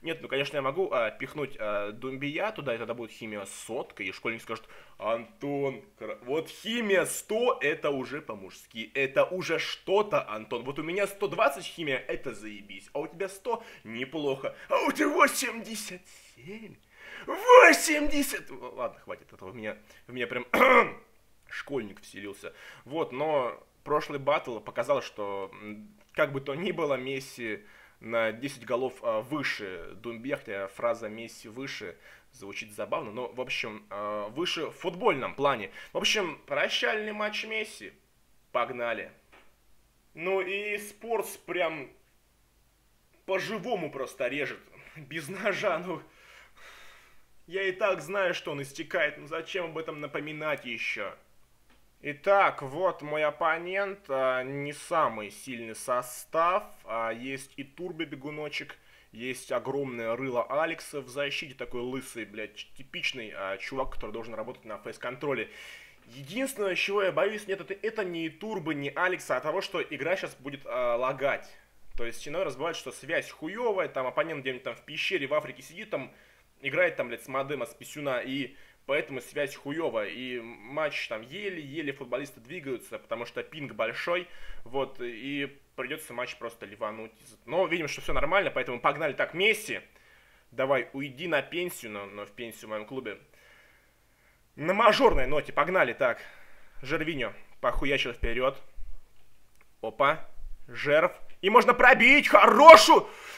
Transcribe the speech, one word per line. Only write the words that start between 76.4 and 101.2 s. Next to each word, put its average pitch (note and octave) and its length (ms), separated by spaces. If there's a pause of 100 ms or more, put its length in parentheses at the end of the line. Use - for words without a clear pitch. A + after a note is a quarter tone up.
играет D#3+ 340
там, B2 140
блядь, A#2 160
с - 20
модема, C3+ 380
с - 80
писюна, C#3 460
и C3 360 (300)
поэтому C#3 360
связь C#3 340
хуёвая, C#3 520
и B2 340
матч A#2+ 680
там A2 120
еле-еле D3+ 720
футболисты C3 480
двигаются, B2+ 560
потому A#2 280
что A#2+ 180
пинг C#3 300
большой, B2 540 (360)
вот, C3 360
и C3+ 580 (180)
придётся C3 380
матч D3+ 240
просто A2+ 280
ливануть. A2 460 (340)
Но E3 220
видим, D#3+ 200
что - 140
всё - 120
нормально, E3 360
поэтому B2 300
погнали. D3 340
Так, C#3+ 220
Месси, F#3+ 460 (680)
давай, C3 440
уйди C#3 340
на C#3+ 160
пенсию, E3 480
но, G2+ 160
но G2+ 180
в G2 60
пенсию A2+ 360
в A2 40
моём G#2+ 160
клубе. B2 320 (1400)
На E3 180
мажорной G#3+ 540
ноте, - 260
погнали, D3+ 400
так. A#2+ 260 (640)
Жервиньо C#3+ 500 (300)
похуячил C3 520
вперёд. B2+ 440 (1200)
Опа, C#3 460 (400)
Жерв. D3 440 (300)